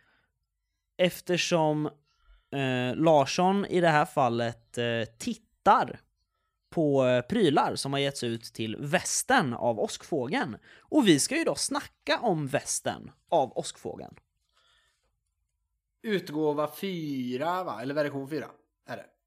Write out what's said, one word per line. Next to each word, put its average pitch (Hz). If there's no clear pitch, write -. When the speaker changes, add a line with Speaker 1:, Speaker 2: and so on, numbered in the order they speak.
Speaker 1:
Eftersom, 160
eh, 127
Larsson 165
i 175
det 170
här 151
fallet, 117
eh, 117
tittar -
på, 139
eh, 123
prylar 180
som 139
har 139
getts 139
ut 117
till 110
västern 160
av 113
Åskfågeln. 156
Och 269
vi 147
ska -
ju 330
då 185
snacka -
om 165
västern 123
av 135
Åskfågeln. -
Speaker 2:
Utgåva 156
fyra, 156
va? 147
Eller 139
version 139
fyra, 139
är 120
det? 101